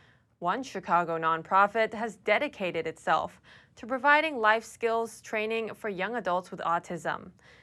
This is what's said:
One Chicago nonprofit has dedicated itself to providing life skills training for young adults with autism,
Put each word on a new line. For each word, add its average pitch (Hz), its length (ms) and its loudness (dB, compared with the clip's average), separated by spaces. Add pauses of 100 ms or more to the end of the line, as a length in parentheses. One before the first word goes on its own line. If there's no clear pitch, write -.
(400)
One 190 220 -2
Chicago 175 560 0
nonprofit 202 760 2
has 214 220 -6
dedicated 202 680 -2
itself 160 540 -2 (340)
to - 120 -16
providing 285 520 2
life 220 260 4
skills 226 560 -4
training 220 540 -4
for 220 140 -8
young 196 280 -4
adults 180 340 -2
with 175 100 -10
autism, 170 680 -4 (320)